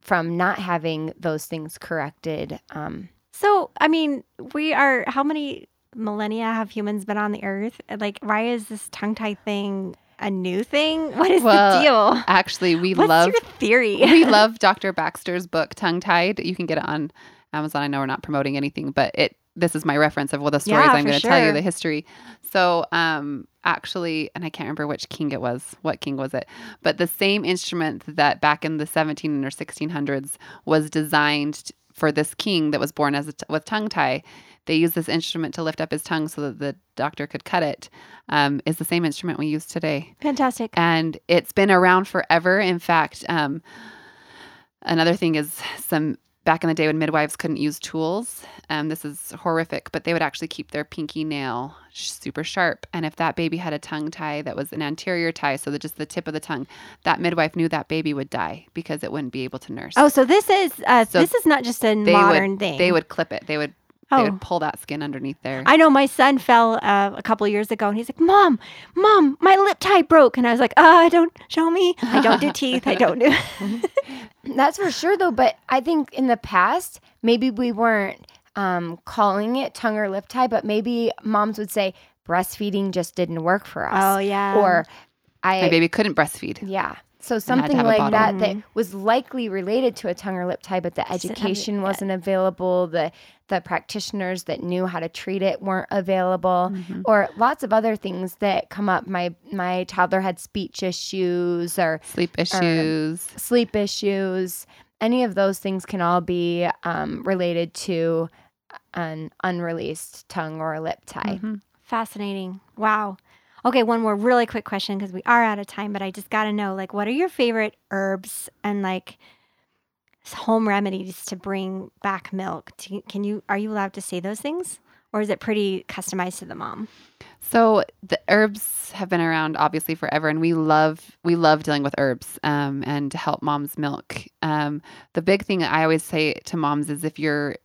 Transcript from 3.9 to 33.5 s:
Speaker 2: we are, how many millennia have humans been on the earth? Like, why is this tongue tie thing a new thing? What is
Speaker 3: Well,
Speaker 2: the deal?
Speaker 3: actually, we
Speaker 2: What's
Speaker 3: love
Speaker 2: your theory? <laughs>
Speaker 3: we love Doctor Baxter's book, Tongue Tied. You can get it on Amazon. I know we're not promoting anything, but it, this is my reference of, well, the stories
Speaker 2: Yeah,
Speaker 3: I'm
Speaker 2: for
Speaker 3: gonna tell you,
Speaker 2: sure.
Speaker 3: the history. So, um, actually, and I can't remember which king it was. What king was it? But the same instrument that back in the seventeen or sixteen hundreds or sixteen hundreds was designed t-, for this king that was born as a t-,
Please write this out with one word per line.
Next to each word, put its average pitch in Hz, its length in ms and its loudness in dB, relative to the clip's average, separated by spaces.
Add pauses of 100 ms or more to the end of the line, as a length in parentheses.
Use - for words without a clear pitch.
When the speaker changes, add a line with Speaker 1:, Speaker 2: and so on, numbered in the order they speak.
Speaker 2:
we 302 180 -2
are, 269 340 2
how 269 160 -2
many 294 460 -6 (260)
millennia 220 520 -6
have 226 240 -4
humans 208 340 -6
been 208 140 -4
on 208 140 -2
the 208 120 -8
earth? 196 360 -6 (200)
Like, 208 220 -6
why 214 240 -2
is 233 200 -4
this 214 240 -12
tongue 214 240 -4
tie 214 200 -6
thing 196 600 -6 (240)
a 202 120 -6
new 185 340 -2
thing? 311 520 -2
What 370 140 4
is 359 120 4
Speaker 3:
Well, 202 360 8
Speaker 2:
the - 60 4
deal? 233 420 6
Speaker 3:
actually, 185 480 2
we 180 200 0
Speaker 2:
What's 320 140 4
Speaker 3:
love 165 200 8
Speaker 2:
your 453 120 2 (200)
theory? 226 360 4
<laughs> - 40 2 (160)
Speaker 3:
we 330 80 10
love 220 340 6
Doctor 202 340 2
Baxter's 175 540 -4
book, 165 300 -4
Tongue 175 240 -2
Tied. 180 400 0
You 180 160 -4
can 175 100 -6
get 156 120 -2
it - 100 -6
on 151 240 -4 (400)
Amazon. 151 300 -4
I 147 40 -2
know 139 140 -2
we're 135 60 -2
not 135 180 -4
promoting 139 320 -2
anything, 143 340 -4
but 135 240 0
it, - 220 0 (180)
this 170 220 0
is 151 80 -6
my 147 120 2
reference 151 360 0
of, 143 80 -4
well, 143 100 0
the 143 100 0
stories 214 260 4
Speaker 2:
Yeah, 277 60 8
Speaker 3:
I'm - 120 4
Speaker 2:
for 147 60 0
Speaker 3:
gonna 143 100 2
tell 170 180 4
you, 160 80 6
Speaker 2:
sure. 156 60 4
Speaker 3:
the 147 100 0
history. 160 420 -2 (460)
So, 180 420 2
um, 151 540 -2 (180)
actually, 165 680 -4
and 170 100 -10
I 156 60 -6
can't - 160 -10
remember 151 200 -6
which - 240 -8
king 151 220 -6
it 131 80 -6
was. 123 420 -6
What - 180 -4
king 139 160 -8
was 135 180 -6
it? 127 120 -6 (360)
But - 160 0
the 175 80 2
same 196 380 0
instrument 170 640 -4
that 147 320 0
back 151 240 0
in 156 140 -4
the 151 80 -4
seventeen 151 580 -2
or 135 60 -6
sixteen - 400 -10
hundreds 143 400 -6
or - 80 -14
sixteen - 0 -
hundreds - 0 - (260)
was 156 260 2
designed 147 760 0
t-, - 80 -18 (180)
for 151 200 0
this 151 220 -2
king 165 360 0
that 147 100 -2
was 147 120 -4
born 143 240 0
as 143 120 -4
a 147 40 -14
t-, - 180 -14